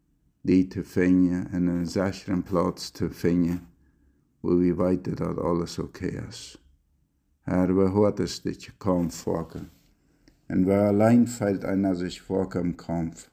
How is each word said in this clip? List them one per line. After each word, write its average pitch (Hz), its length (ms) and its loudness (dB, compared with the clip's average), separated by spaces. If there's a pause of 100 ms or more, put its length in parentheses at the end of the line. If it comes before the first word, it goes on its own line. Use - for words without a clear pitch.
(420)
die 92 260 4
zu 90 140 -8
finden, 90 720 2
einen 87 320 0
sicheren 95 560 -4
Platz 90 500 -2
zu 87 160 -6
finden, 87 520 0 (800)
wo 87 180 2
wir 87 160 2
weiter, 90 400 -2
dass 82 220 -6
alles 85 400 -4
okay 80 500 -8
ist. - 300 -18 (840)
Herr, 90 300 2
wir 95 200 2
heute 104 300 2
ist - 200 -8
dich - 340 -10
kaum 87 300 0
Volker. 80 560 -6 (840)
Und 92 160 2
wer 101 220 4
allein 113 380 6
fällt 101 380 -2
einer 98 300 0
sich 87 260 -6
Volker 95 400 -4
im 87 160 -2
Kampf. 82 560 -8